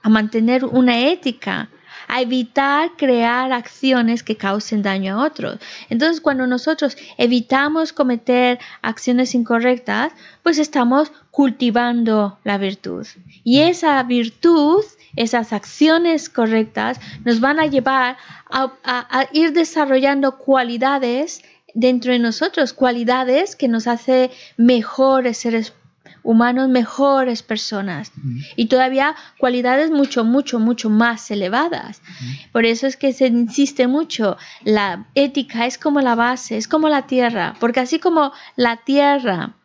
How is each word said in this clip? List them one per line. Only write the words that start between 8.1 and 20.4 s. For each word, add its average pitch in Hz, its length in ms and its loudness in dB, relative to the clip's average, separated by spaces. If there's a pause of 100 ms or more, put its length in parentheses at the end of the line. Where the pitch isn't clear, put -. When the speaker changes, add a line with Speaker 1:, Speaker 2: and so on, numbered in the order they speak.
Speaker 1:
acciones 247 540 -2
incorrectas, 240 760 -2 (320)
pues 330 160 2
estamos 294 520 0 (200)
cultivando 233 1120 0
la 202 140 -2
virtud. 196 480 -6 (380)
Y 247 180 4
esa 320 420 2
virtud, 294 800 2 (320)
esas 226 380 -2
acciones 320 760 0
correctas, 220 680 -2 (260)
nos 233 140 0
van 277 200 2
a 311 60 2
llevar 262 520 0 (320)
a, 262 220 -2 (120)
a, 254 360 -4
a 269 140 0
ir 311 200 2
desarrollando 277 840 2
cualidades 262 1080 0 (320)